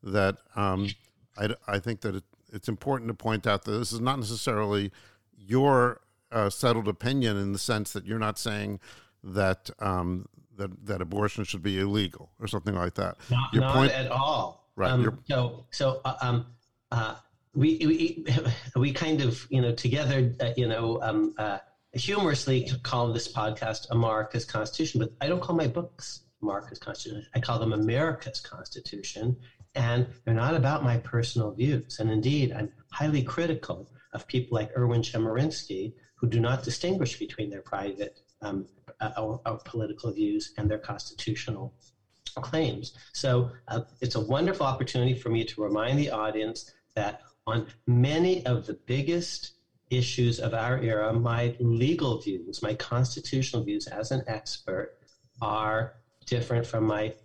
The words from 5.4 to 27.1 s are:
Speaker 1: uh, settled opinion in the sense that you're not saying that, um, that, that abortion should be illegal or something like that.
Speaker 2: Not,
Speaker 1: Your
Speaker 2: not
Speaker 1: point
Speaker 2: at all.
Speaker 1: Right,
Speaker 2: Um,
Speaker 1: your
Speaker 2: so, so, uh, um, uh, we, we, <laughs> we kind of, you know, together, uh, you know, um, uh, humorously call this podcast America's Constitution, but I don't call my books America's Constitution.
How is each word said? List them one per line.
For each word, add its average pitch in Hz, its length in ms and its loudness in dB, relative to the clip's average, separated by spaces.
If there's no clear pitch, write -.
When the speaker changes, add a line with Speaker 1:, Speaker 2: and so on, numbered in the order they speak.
Speaker 1:
uh, 107 180 2
settled 113 380 2
opinion 117 500 2
in 98 160 0
the 98 60 -4
sense 107 340 -2
that 95 120 -8
you're 110 140 -4
not 107 180 -2
saying 104 420 -4
that, 95 460 0
um, 92 480 -2
that, 95 280 -8
that 95 160 -4
abortion 101 440 -2
should 87 180 -8
be 95 160 0
illegal 101 500 0
or 110 80 -6
something 101 280 -2
like 87 200 0
that. 90 220 -2
Speaker 2:
Not, 120 220 0
Speaker 1:
Your 110 80 6
Speaker 2:
not 135 120 2
Speaker 1:
point 135 200 6
Speaker 2:
at 131 180 -2
all. 127 640 -2
Speaker 1:
Right, 98 160 2
Speaker 2:
Um, 123 100 6
Speaker 1:
your 110 160 2
Speaker 2:
so, 123 440 -2
so, 135 320 0
uh, 131 180 -2
um, 120 240 0
uh, 113 240 -2
we, 156 240 4
we, 160 460 2
<laughs> - 0 -
we 131 160 4
kind 156 300 2
of, 120 280 0
you 131 120 4
know, 120 120 4
together, 131 680 2
uh, 117 140 0
you 123 120 2
know, 117 340 0
um, 107 360 2
uh, 104 220 -2
humorously 139 760 2
call 120 280 2
this 113 200 -2
podcast 110 580 -4
America's 113 560 2
Constitution, 123 540 -2
but 110 120 0
I 139 60 -2
don't 180 140 0
call 170 140 -2
my 156 120 2
books - 540 -6
America's 101 380 -6
Constitution. - 460 -10